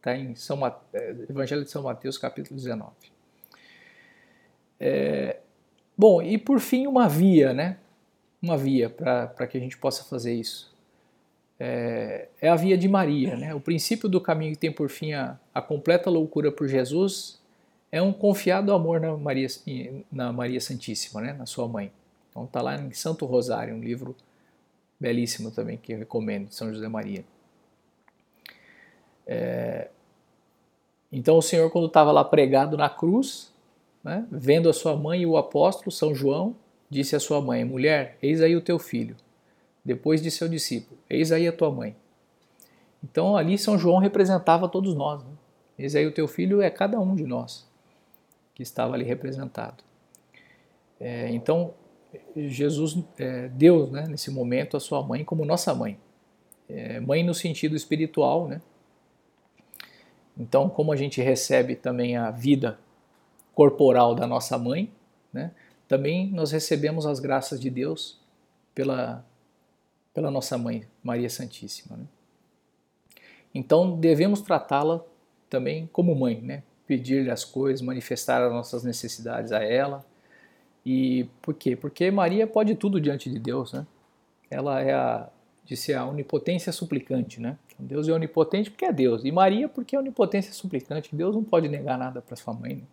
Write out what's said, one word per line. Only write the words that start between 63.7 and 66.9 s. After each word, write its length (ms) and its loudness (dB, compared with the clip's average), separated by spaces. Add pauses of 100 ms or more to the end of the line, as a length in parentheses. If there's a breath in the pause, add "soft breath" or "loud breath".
da 100 -2
nossa 320 -2
mãe, 320 -2 (440)
né, 180 -8 (340 soft breath)
também 460 0
nós 220 -2
recebemos 520 -2